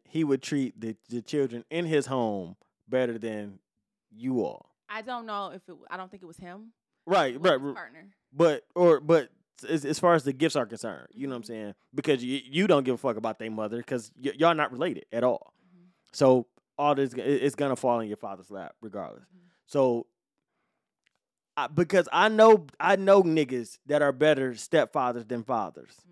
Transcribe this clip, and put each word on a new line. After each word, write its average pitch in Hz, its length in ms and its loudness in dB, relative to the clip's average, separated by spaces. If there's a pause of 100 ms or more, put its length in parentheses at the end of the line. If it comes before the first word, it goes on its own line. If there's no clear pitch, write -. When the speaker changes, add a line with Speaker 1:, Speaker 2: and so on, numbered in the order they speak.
Speaker 1:
he 160 200 -6
would 139 180 0
treat 135 380 -6
the, 110 160 -8 (140)
the 117 120 -8
children 120 500 -4
in 170 140 -4
his 151 200 0
home 107 500 -4 (320)
better 120 300 -2
than 104 420 -10 (520)
you 120 320 -4
all. 62 260 -8 (200)
Speaker 2:
I 214 120 -8
don't 240 240 -10
know 202 240 -8
if 180 180 -18
it, 175 80 -20 (140)
I 180 80 -10
don't 185 140 -14
think 196 100 -20
it 180 60 -20
was 165 100 -20
him. 202 360 -20 (340)
Speaker 1:
Right, 160 260 2
Speaker 2:
It 139 80 -10
was 185 80 4
Speaker 1:
right, 139 100 4
Speaker 2:
his 139 100 -8
Speaker 1:
r- 135 40 -8
Speaker 2:
partner. 160 340 -18 (240)
Speaker 1:
but, 147 320 2 (120)
or, 170 240 6
but 151 300 2 (380)
as, 147 160 -2
as 147 140 -4
far 175 160 4
as 156 100 2
the 139 100 -2
gifts 147 220 0
are 127 120 0
concerned, 104 440 -12
you 131 140 -12
know 135 60 -6
what 123 60 -8
I'm 120 60 -10
Speaker 2:
Mm-hmm. 110 220 -12
Speaker 1:
saying? 101 100 -14 (200)
Because 139 260 0
y-, 127 240 -6
you 156 220 0
don't 143 160 4
give 127 100 0
a 117 60 -2
fuck 117 180 -4
about 110 220 -6
their 113 100 -10
mother 110 320 -6
'cause 120 300 -8 (100)
y-, 127 160 -4
y'all 165 160 4
not 151 180 -2
related 127 400 -6
at 117 120 -2
all. - 300 -2 (220)
Speaker 2:
Mm-hmm. - 100 -20 (280)
Speaker 1:
So 131 320 4 (320)
all 147 160 2
this, 135 200 -2
it, 127 60 -8
it's 135 360 0
gonna 139 200 -2
fall 120 260 0
in 110 80 -8
your 104 80 -8
father's 98 340 -14
lap 95 300 -14
regardless. 95 420 -14
Speaker 2:
Mm-hmm. - 240 -20 (180)
Speaker 1:
So, 127 400 2 (1500)
I, 135 100 -4
because 170 440 0
I 180 160 4
know, 214 400 8 (120)
I 190 180 2
know 196 260 6
niggas 135 600 -2
that 147 160 0
are 143 100 4
better 135 400 2
stepfathers 120 760 -2
than 117 160 -6
fathers. 98 520 -6 (160)